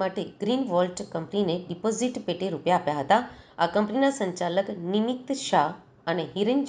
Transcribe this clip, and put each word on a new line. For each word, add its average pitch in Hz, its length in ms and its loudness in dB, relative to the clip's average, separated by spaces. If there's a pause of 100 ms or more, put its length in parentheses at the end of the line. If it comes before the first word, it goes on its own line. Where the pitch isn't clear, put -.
માટે 190 220 -2 (160)
ગ્રીન 247 320 0
વોલ્ટ 180 280 2 (120)
કંપનીને 170 480 0
ડિપોઝિટ 220 560 -2 (100)
પેટે 180 280 -2
રૂપિયા 170 260 2
આપ્યા 147 240 -2
હતા. 202 180 4 (420)
આ 175 100 6
કંપનીના 247 440 2
સંચાલક 180 520 -2 (240)
નિમિત 240 440 0
શાહ 156 320 2 (420)
અને 170 120 -2 (120)
હિરેન 233 340 2